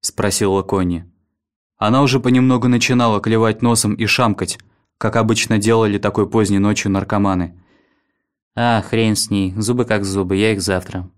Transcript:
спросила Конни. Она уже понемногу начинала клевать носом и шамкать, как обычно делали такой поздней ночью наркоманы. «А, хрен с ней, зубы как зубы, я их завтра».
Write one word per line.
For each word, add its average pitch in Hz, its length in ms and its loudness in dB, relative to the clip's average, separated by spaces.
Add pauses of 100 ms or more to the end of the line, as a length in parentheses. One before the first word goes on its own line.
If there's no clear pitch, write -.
спросила 98 600 -2
Конни. 90 480 -4 (640)
Она 120 260 2
уже 131 180 2
понемногу 127 480 2
начинала 120 520 2
клевать 110 420 0
носом 117 320 0
и 110 120 -4
шамкать, 107 520 -2 (400)
как 107 180 -2
обычно 110 420 0
делали 107 400 2
такой 101 300 -2
поздней 101 300 2
ночью 101 320 0
наркоманы. 98 680 -2 (960)
«А, 117 260 2
хрен 110 340 0
с - 140 -6
ней, 98 260 -2
зубы 117 280 -2
как 107 200 -2
зубы, 98 320 -2
я 110 160 2
их 98 80 -2
завтра». 92 580 -4